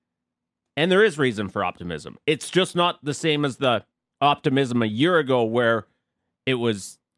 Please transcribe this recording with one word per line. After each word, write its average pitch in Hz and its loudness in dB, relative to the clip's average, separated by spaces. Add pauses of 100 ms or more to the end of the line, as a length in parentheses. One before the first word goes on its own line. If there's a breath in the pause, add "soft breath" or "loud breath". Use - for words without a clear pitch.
(760)
And 170 2
there 190 6
is 185 2
reason 110 -2
for 98 -4
optimism. 87 -8
It's - -2
just 180 0
not 175 0
the 143 -6
same 147 -2
as 123 -6
the 123 0 (340)
optimism 135 2
a 113 0
year 139 2
ago 131 2
where 113 0 (580)
it 131 0
was, 117 -4 (200)